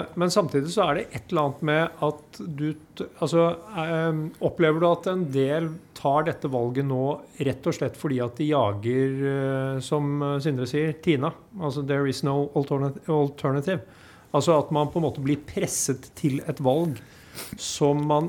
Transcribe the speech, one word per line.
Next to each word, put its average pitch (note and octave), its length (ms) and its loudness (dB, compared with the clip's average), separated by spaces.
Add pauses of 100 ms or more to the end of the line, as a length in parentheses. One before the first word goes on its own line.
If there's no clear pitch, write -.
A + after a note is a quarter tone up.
(120)
men F3 180 0
samtidig D#3+ 400 2
så F3+ 180 2
er D3 100 0
det - 100 -4
et - 220 -12
eller D#3+ 140 2
annet C#3 180 -2
med D#3 400 0
at - 380 -4
du D3+ 260 -6 (260)
t-, - 240 -10
altså, E3 300 4 (260)
eh, D#3+ 460 -2 (220)
opplever D#3+ 420 2
du F3 80 6
at E3+ 180 2
en F#3 220 0
del C#3 400 0 (220)
tar D3 340 2
dette D#3 240 -4
valget B2 360 0
nå C3 180 0 (320)
rett C#3 340 -2
og D#3+ 40 0
slett - 240 -4
fordi C#3 220 -2
at A#2+ 220 -4
de D3+ 80 0
jager, B2 640 2 (120)
eh, C3+ 540 -2
som C#3+ 380 0 (200)
Sindre C3+ 280 0
sier, D3+ 320 0
Tina? D3+ 320 2 (240)
Altså, D3 320 -4
there C#3 240 2
is C3 140 -2
no C#3+ 280 2
alternat-, C#3 540 -2
alternative. C#3+ 800 0 (480)
Altså D3+ 180 4
at C#3+ 180 6
man D3 220 2
på F3 80 0
en D#3+ 60 2
måte C3+ 180 -2
blir C#3+ 160 2
presset - 720 -4
til C#3+ 320 -2
et C#3 160 -6
valg C#3+ 380 2 (560)
som D3 500 0
man D3+ 260 2